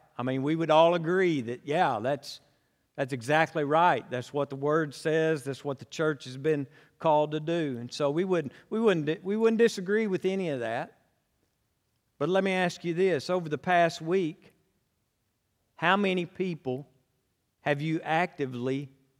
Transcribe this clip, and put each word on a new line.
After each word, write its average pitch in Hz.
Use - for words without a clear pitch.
I 127
mean, 131
we 151
would 160
all 165
agree 170
that, 117
yeah, 143
that's, -
that's 139
exactly 147
right. 156
That's 123
what 143
the 139
Word 147
says. 160
That's 135
what 139
the -
church 156
has 127
been 143
called 151
to 156
do. 156
And 123
so 143
we 165
wouldn't, 175
we 220
wouldn't, 165
we 196
wouldn't 226
disagree 214
with 185
any 190
of 131
that. 117
But 147
let 190
me 190
ask 180
you 170
this. 175
Over 180
the 151
past 175
week, 165
how 175
many 185
people 151
have 143
you 160
actively 139